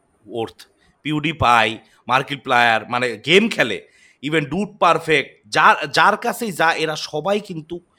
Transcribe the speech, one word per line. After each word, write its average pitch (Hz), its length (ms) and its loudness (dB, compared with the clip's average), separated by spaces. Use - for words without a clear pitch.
ওর্থ, 110 360 -10
PewDiePie, 131 720 0
মার্কিপ্লায়ার, 123 800 2
মানে, 120 380 -4
গেম 196 220 4
খেলে, 117 400 -4
even 151 220 -2
ডুড 180 240 -6
পারফেক্ট, 160 720 0
যার, 151 420 4
যার 180 260 2
কাছেই 226 360 -6
যা, 160 220 0
এরা 151 220 -4
সবাই 180 440 -4
কিন্তু, 175 400 -12